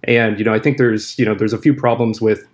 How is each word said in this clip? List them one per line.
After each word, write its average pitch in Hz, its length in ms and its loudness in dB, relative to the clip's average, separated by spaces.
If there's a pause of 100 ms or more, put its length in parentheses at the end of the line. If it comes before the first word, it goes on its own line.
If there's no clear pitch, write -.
And, 113 340 0
you 107 80 -2
know, 110 80 2
I 110 40 0
think 135 200 0
there's, 110 400 -2
you 120 80 2
know, 107 80 0
there's 107 180 -2
a 113 60 -4
few 147 160 2
problems 117 480 0
with 107 320 0